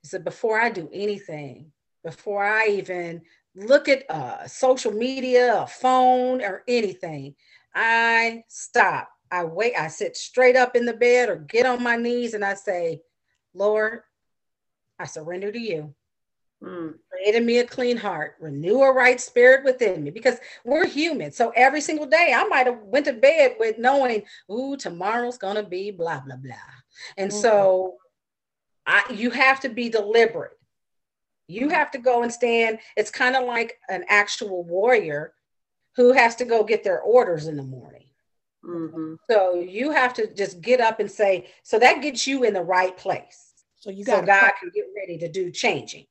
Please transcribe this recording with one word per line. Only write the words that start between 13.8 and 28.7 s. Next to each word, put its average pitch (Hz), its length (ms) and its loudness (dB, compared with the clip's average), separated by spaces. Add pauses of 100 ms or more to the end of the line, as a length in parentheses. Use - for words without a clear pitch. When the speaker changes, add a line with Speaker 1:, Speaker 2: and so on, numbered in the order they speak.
Speaker 1:
I 165 60 -12
surrender 180 460 -10
to 233 80 -10
you. 156 340 -8 (720)
Speaker 2:
Mm. 170 320 -12 (160)
Speaker 1:
Create 196 240 0
in 233 100 2
me 233 140 2
a 240 80 0
clean 247 300 -2
heart, 180 420 -8
renew 160 420 -2
a 269 120 6
right 247 260 4
spirit 262 460 6
within 214 400 0
me," 143 60 -8
because 233 260 0 (260)
we're 311 240 2
human. 254 460 -4
So 226 240 0
every 277 240 4
single 302 240 -4
day 311 280 2
I 339 140 2
might 285 200 2
have 202 160 -2
went 285 240 -2
to 262 60 -2
bed 269 460 4
with 226 180 -2
knowing, 247 460 0 (260)
"Ooh, 269 280 -6
tomorrow's 220 600 -6
gonna 208 260 -6
be 190 280 -10
blah, 165 300 -6
blah, 131 160 -16
blah." 131 180 -16 (640)
And 196 140 -6
Speaker 3:
Mm-hmm. 208 100 -6
Speaker 1:
so 190 560 2 (880)